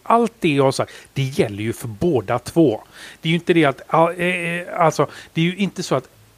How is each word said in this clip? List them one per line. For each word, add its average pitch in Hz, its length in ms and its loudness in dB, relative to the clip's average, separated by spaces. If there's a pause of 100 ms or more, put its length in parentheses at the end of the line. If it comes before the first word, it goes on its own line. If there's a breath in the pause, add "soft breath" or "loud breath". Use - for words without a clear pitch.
allt 233 360 2
det 175 160 0
jag 139 80 4
har 135 80 4
sagt, - 200 -4 (220 loud breath)
det 135 100 -2
gäller 120 400 -2
ju 113 100 -4
för - 140 -10
båda 120 520 -2
två. 143 420 2 (400 loud breath)
Det 165 60 -4
är 160 40 0
ju 170 40 2
inte 170 180 -2
det 160 120 4
att, 135 220 0
a-, 165 260 4
eh, 180 140 -4
eh, 175 540 -6
alltså, 156 260 2 (260 loud breath)
det 165 80 -2
är 165 40 2
ju 180 100 -2
inte 185 280 -4
så 156 120 -2
att - 140 -4 (280)